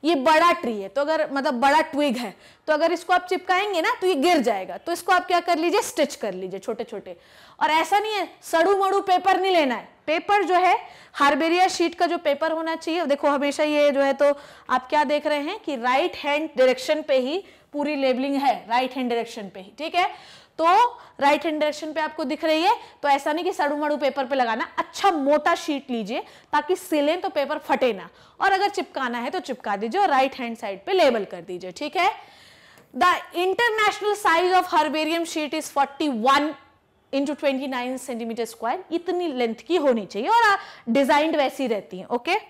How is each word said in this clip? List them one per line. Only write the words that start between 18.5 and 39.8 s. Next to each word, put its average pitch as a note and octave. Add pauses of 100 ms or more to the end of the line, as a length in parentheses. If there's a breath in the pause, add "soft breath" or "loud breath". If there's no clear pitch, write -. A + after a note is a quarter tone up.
राइट B3+
हैंड B3+
डायरेक्शन A3+
पे F#3+
ही, F#3+
ठीक D#4+
है। F4+ (480 loud breath)
तो D#4+ (540 loud breath)
राइट D4
हैंड D4+
डायरेक्शन D4+
पे D#4+
आपको D#4
दिख D4
रही D#4
है, G#4 (280 loud breath)
तो C#4+
ऐसा D4
नहीं E4
कि F4+
सड़ू D4
मड़ू D4
पेपर C4
पे C4
लगाना, A#3+ (100)
अच्छा F#4
मोटा D4+
शीट C#4+
लीजिए A#3 (340 loud breath)
ताकि D4
सिलें D#4+
तो G4
पेपर C#4+
फटे C#4
ना, F3+ (320 soft breath)
और G4
अगर G4
चिपकाना C4
है A#3+
तो F#4
चिपका A3
दीजिए A3+
और F#4+
राइट C4+
हैंड A#3
साइड G3
पे F#4+
लेबल B3+
कर F3+
दीजिए, F3+
ठीक D4
है। F#4+ (840 loud breath)
The F4+ (220)
international G#4
size F4+
of F4+
herbarium D#4
sheet D#4
is D#4
forty-one C#4 (640)
into C#4
twenty-nine C4 (100)
centimeter A3+
square, B3+ (120)
इतनी F4
लेंथ A#3+
की F4
होनी B3